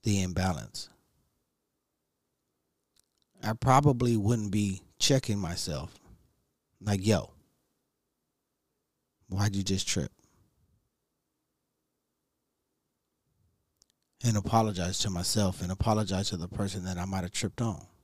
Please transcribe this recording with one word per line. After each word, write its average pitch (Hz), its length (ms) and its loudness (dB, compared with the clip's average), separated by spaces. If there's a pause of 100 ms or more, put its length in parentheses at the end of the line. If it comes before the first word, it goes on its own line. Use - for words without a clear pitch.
the 101 180 2
imbalance. 90 680 -2 (2500)
I 110 120 -4
probably 123 640 4
wouldn't 104 340 2
be 98 320 0 (160)
checking 131 400 2
myself, 82 560 -6 (840)
like, 101 240 0
"Yo, 101 300 2 (2000)
why'd 98 260 0
you 98 80 0
just 92 240 0
trip?" - 240 -2 (4000)
And 113 140 2
apologize 98 640 0
to 107 100 0
myself 92 540 0
and 90 80 -4
apologize 98 580 0
to 95 80 -4
the 85 100 -8
person 95 380 -6
that 92 140 -4
I 90 60 -4
might 95 180 -4
have 90 80 -6
tripped - 300 -6
on. 113 260 -4 (160)